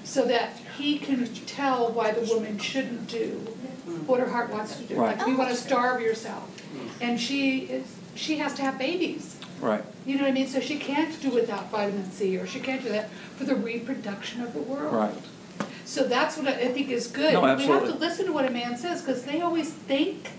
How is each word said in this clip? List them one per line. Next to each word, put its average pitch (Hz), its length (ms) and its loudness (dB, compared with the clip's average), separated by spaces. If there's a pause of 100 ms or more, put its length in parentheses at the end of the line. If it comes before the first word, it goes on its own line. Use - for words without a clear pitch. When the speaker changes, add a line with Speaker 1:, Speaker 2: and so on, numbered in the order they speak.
Speaker 1:
So 262 220 2
that 240 320 2 (180)
he 294 220 0
can 240 340 0 (140)
tell 254 460 2
why 220 200 2
the 226 100 2 (120)
woman 214 240 0
shouldn't 240 500 -2
do 226 260 -2 (720)
what 254 120 6
her 254 100 2
heart 233 220 -2
wants 214 260 -4
to - 60 -10
do. - 120 -6
Speaker 2:
Right. 233 200 4
Speaker 1:
Like, - 60 -4
if - 60 2
you 262 100 4
wanna 254 140 2
Speaker 3:
Oh. 247 40 0
Speaker 1:
starve 240 460 2
yourself, 220 480 -2 (500)
and 240 220 0
she 269 440 2
is, 262 200 -4 (300)
she 302 220 -2
has 285 180 -2
to 277 80 -2
have 269 160 0
babies. 339 560 -2 (260)
Speaker 2:
Right. 113 220 2 (240)
Speaker 1:
You 269 100 0
know 269 60 2
what 277 60 4
I 269 40 4
mean? 262 140 2
So 269 120 0
she 285 200 -2
can't 302 420 0
do 269 80 2
without 220 400 0
vitamin 202 420 0
C, 190 260 0
or 180 100 -4
she 254 120 -6
can't 262 220 -2
do 254 80 -4
that 208 200 0 (280)
for 262 60 -4
the 269 120 2
reproduction 233 840 -4
of 233 120 -6
the 147 80 -2
world. 147 340 -2
Speaker 2:
Right. 107 180 2 (720)
Speaker 1:
So 277 200 2
that's 294 320 2
what 277 100 0
I, 269 60 2
I 240 160 2
think 269 200 0
is 233 180 0
good. 294 260 4
Speaker 2:
No, 185 80 8
Speaker 1:
We 135 80 8
have 262 100 6
Speaker 2:
absolutely. - 340 6
Speaker 1:
to - 60 -2
listen 339 280 0
to 339 60 0
what 277 120 4
a 247 60 2
man 240 260 -2
says, 349 260 -2
'cause 254 200 0
they 285 180 -2
always 330 280 2
think 277 680 0